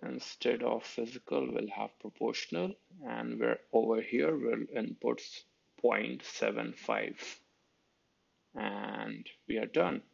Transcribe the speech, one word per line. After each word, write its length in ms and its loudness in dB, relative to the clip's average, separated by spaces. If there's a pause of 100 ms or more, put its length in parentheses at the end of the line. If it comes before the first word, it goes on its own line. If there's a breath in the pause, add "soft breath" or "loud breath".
instead 600 -2
of 200 2
physical, 680 -2
we'll 240 -2
have 240 -6
proportional, 760 -2 (320)
and 340 -4
we're 200 2 (140)
over 280 6
here, 360 4
we'll 280 0 (100)
input 460 0 (600)
point 420 4
seven 500 -2
five, 680 -4 (1160)
and 720 -4 (200)
we 100 0
are 80 2
done. 360 2 (120)